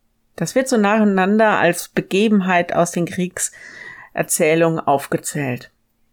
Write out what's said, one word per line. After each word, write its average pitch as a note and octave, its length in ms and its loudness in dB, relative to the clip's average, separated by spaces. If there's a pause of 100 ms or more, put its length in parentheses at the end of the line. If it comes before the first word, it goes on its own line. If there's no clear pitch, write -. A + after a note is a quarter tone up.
(360)
Das - 200 -4
wird C4 120 2
so B3+ 100 0
nacheinander G#3 840 2
als - 300 0
Begebenheit F#3 840 0
aus E3+ 160 0
den F3 160 -4
Kriegserzählungen - 1700 -2
aufgezählt. - 920 -4 (440)